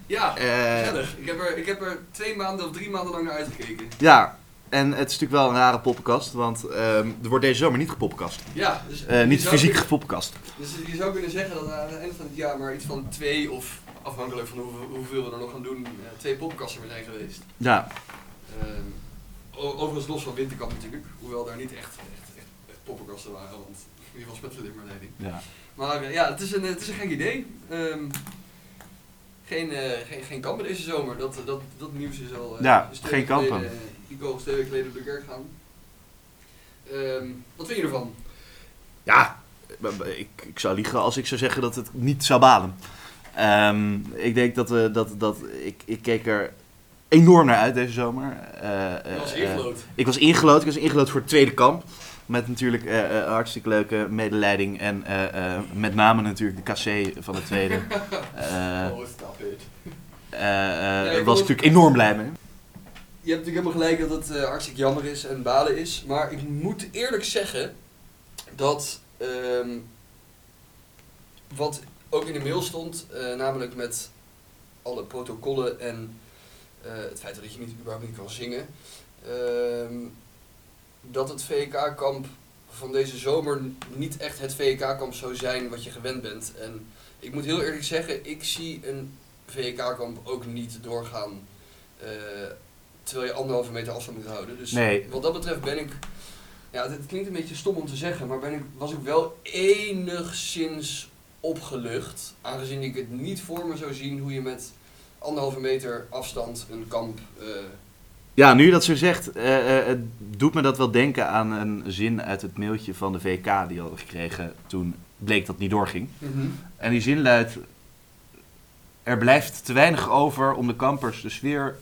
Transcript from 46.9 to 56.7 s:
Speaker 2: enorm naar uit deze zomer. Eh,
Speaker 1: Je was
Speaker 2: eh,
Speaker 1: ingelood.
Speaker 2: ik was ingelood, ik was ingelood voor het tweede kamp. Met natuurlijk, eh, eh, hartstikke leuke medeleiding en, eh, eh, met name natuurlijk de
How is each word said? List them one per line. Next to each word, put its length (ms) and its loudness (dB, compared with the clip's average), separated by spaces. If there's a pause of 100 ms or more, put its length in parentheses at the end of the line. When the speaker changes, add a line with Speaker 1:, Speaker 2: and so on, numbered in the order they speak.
Speaker 2:
enorm 380 12
naar 120 8
uit 160 6
deze 200 0
zomer. 440 -2 (160)
Eh, 160 -8 (440)
Speaker 1:
Je 60 -4
was 140 -6
Speaker 2:
eh, 80 -2
Speaker 1:
ingelood. 380 -2 (160)
Speaker 2:
ik 100 2
was 120 4
ingelood, 440 10
ik 60 -2
was 100 0
ingelood 320 4
voor 100 0
het 100 -4
tweede 240 8
kamp. 300 6 (420)
Met 220 -2
natuurlijk, 380 0
eh, 340 0
eh, 80 0
hartstikke 420 -2
leuke 400 2
medeleiding 680 0
en, 260 -2
eh, 500 -2
eh, 60 -2 (120)
met 220 -2
name 260 8
natuurlijk 440 -2
de 80 -4